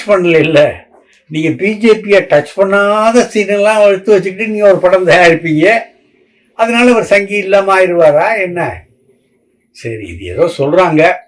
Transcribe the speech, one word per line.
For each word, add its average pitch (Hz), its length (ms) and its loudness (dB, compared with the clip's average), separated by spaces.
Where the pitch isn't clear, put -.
பண்ணல. 175 320 2
இல்ல, 147 480 0
நீங்க 156 240 -4
பி 202 260 -4
ஜே 220 160 2
பியை 202 280 0
டச் - 360 -2
பண்ணாத 208 760 0
சீனெல்லாம் 208 540 0
எடுத்து 196 240 0
வச்சுக்கிட்டு 196 400 -2
நீங்க 208 160 0
ஒரு 180 120 4
படம் 185 280 0
தயாரிப்பீங்க. 165 720 2
அதனால 233 380 0
அவர் 226 120 2
சங்கி 202 320 -2
இல்லாம 190 460 0
ஆயிடுவாரா 175 600 2
என்ன? 170 460 -8
சரி, 110 360 -14
இது 85 180 -16
ஏதோ 117 320 -2
சொல்றாங்க. 160 540 0